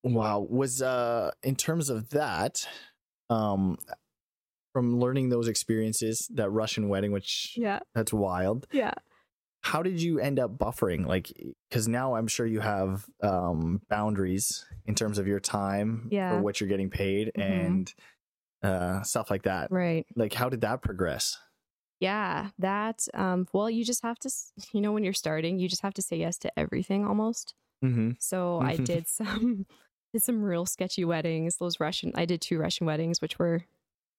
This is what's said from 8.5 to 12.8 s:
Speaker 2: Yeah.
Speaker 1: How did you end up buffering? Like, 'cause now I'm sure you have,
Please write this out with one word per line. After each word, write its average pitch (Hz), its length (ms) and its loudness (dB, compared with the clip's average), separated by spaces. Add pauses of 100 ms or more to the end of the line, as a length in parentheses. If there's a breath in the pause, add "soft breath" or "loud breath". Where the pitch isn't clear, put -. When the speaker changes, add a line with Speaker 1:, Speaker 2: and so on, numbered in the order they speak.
Speaker 2:
Yeah. 254 220 0 (680 soft breath)
Speaker 1:
How 156 200 0
did 180 180 0
you 165 200 2
end 135 180 2
up 123 200 0
buffering? 95 480 2
Like, 90 260 0 (380)
'cause 113 180 2
now 123 260 0
I'm 113 140 0
sure 120 180 0
you 110 140 0
have, 98 480 0 (140)